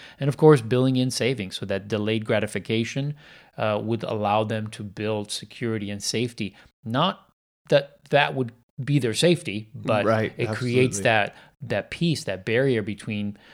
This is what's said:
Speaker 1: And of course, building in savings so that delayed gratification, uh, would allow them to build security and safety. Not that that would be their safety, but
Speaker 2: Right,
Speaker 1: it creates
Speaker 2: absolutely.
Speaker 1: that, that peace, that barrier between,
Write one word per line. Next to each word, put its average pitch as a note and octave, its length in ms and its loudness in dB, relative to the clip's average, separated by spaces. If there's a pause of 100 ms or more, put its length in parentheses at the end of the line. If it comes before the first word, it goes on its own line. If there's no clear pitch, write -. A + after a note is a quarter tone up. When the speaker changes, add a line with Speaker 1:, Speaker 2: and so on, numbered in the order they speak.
(200)
Speaker 1:
And C#3 80 0
of C#3+ 80 0
course, D#3 240 8
building B2+ 340 2
in B2+ 160 2
savings A2+ 460 -2
so G2 100 -8
that G2 220 -4
delayed A2 360 0
gratification, A2+ 880 -2 (420)
uh, G#2+ 260 0
would A2 220 -4
allow G#2 400 0
them G#2+ 240 -4
to A2 160 -12
build G#2 480 -6
security A2 580 -6
and G2+ 100 -8
safety. A2+ 540 -4 (300)
Not C#3+ 340 -2 (500)
that - 300 2 (120)
that D3 260 2
would B2+ 160 -4 (300)
be C#3+ 180 2
their A#2 140 -2
safety, A2 600 0
but G#2+ 300 0
Speaker 2:
Right, A2 320 2
Speaker 1:
it - 140 -2
creates A#2+ 480 0
Speaker 2:
absolutely. G2 40 -6
Speaker 1:
that, G#2+ 340 2 (260)
that A2 280 -4
peace, E3 320 -2
that F#2+ 220 -8
barrier A#2 380 2
between, G#2 540 -6 (180)